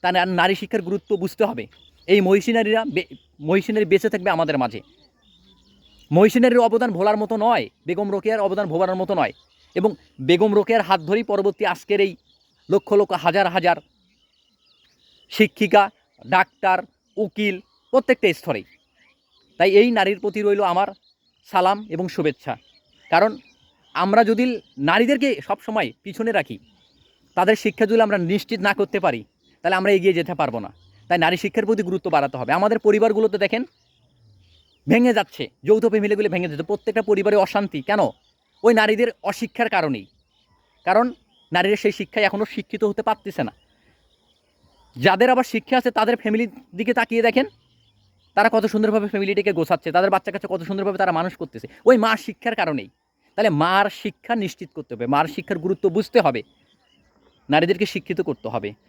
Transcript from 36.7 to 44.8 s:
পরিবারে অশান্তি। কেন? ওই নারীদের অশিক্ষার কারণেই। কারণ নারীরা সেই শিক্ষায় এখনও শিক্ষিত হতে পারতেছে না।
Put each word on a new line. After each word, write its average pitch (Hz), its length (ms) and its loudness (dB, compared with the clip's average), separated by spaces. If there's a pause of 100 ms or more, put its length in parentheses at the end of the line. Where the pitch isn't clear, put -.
পরিবারে 202 340 2
অশান্তি। 190 460 0
কেন? 208 180 0 (600)
ওই 226 120 6
নারীদের 220 340 2 (140)
অশিক্ষার 220 460 -4
কারণেই। 151 380 -2 (800)
কারণ 226 280 2 (400)
নারীরা 185 240 2
সেই - 160 0
শিক্ষায় 202 340 -2
এখনও 202 180 -2
শিক্ষিত 208 400 -8
হতে 208 180 -2
পারতেছে 202 420 -4
না। 110 80 -8 (1400)